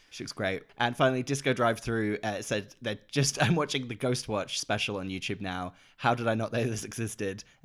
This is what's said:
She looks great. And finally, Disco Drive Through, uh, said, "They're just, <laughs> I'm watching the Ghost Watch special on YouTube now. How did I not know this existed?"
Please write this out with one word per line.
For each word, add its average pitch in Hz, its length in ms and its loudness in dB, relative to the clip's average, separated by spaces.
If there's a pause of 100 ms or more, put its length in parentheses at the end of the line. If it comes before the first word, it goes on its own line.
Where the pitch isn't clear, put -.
(100)
She - 140 -10
looks - 100 -10
great. 95 300 -2 (120)
And 120 180 0
finally, 131 280 4
Disco 135 320 0
Drive 117 260 4
Through, 110 420 0
uh, 104 200 -2
said, 104 400 -4
"They're 107 160 -4 (120)
just, 143 320 2
<laughs> - 0 -
I'm 131 120 6
watching 143 340 0
the 117 60 -8
Ghost 123 340 0
Watch 101 320 -2
special 104 380 -2
on 92 100 -4
YouTube 95 320 -4
now. 92 320 -6 (240)
How 120 180 4
did 117 140 0
I 113 60 4
not 110 180 -2
know 113 120 0
this 110 200 -2
existed?" 104 600 -6 (200)